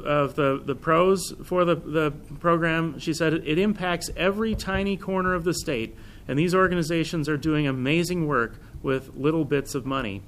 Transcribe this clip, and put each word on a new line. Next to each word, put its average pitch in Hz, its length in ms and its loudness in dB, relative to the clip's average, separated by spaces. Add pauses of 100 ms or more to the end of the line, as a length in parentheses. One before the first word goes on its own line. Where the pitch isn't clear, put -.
of 147 300 0
the, 139 280 2
the 139 100 -2
pros 170 600 2 (100)
for 180 220 2
the, 170 100 4
the 151 360 0 (280)
program, 165 580 2
she 156 160 -2
said, 160 200 2
"It 156 260 0
impacts 185 560 0
every 202 400 0
tiny 196 400 -2
corner 185 380 0
of 175 100 -2
the 175 100 2
state, 113 440 -4 (320)
and 131 100 2
these 175 160 2
organizations 170 720 2
are 151 80 0
doing 151 320 2
amazing 160 580 0
work 120 300 0 (260)
with 135 340 -2
little 156 280 2
bits 139 320 -2
of 127 100 -6
money." 120 420 -4